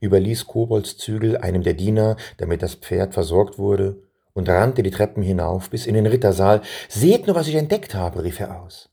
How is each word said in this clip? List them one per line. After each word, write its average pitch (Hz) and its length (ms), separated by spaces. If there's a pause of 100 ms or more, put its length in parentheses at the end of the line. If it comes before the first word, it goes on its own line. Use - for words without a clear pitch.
überließ 98 480
Kobolds 113 500
Zügel 110 400
einem 92 260
der 87 100
Diener, 107 440 (200)
damit 85 240
das 90 140
Pferd 92 380
versorgt 90 440
wurde, 98 400 (360)
und 92 160
rannte 110 340
die 95 80
Treppen 104 320
hinauf 92 460
bis - 160
in 101 100
den 107 100
Rittersaal. 104 560 (280)
Seht 180 380
nur, 196 80
was 160 120
ich 151 80
entdeckt 156 400
habe, 87 280
rief 87 160
er 92 220
aus. - 320